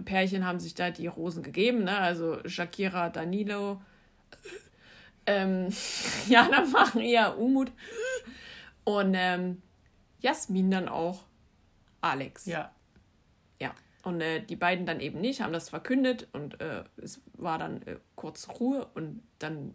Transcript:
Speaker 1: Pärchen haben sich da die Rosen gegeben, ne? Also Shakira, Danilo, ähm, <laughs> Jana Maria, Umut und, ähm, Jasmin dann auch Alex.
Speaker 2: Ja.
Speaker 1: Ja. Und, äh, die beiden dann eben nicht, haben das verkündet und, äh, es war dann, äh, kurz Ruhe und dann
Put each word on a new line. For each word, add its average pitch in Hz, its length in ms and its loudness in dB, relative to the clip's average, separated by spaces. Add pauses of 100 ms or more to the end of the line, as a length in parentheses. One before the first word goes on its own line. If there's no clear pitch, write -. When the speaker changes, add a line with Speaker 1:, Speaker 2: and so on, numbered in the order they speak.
Speaker 1:
Pärchen 190 400 2
haben 180 120 -2
sich 170 160 -10
da 175 160 -2
die 165 160 -8
Rosen 170 360 -6
gegeben, 202 420 2
ne? 196 140 2
Also 170 480 0
Shakira, 175 640 -2
Danilo, 202 720 -4 (1400)
ähm, 190 420 2 (300)
<laughs> - 300 -4
Jana 247 360 8
Maria, 233 640 6
Umut 262 440 2 (1120)
und, 196 320 4
ähm, 180 460 0 (580)
Jasmin 190 500 2
dann 185 180 2
auch 175 360 -4 (760)
Alex. 135 460 -2
Speaker 2:
Ja. 165 260 -6 (880)
Speaker 1:
Ja. 135 140 -6 (280)
Und, 175 180 -4
äh, 160 220 -2
die - 140 -10
beiden 180 300 0
dann 165 140 -2
eben 143 200 -6
nicht, 262 220 -2
haben 170 100 -2
das 165 180 -4
verkündet 254 600 0
und, 143 280 -10
äh, 120 240 -6 (120)
es - 240 -14 (140)
war 160 240 -4
dann, 160 240 -8
äh, - 140 -12 (200)
kurz - 320 -12 (120)
Ruhe 262 340 0
und 160 280 -8 (160)
dann 151 360 -8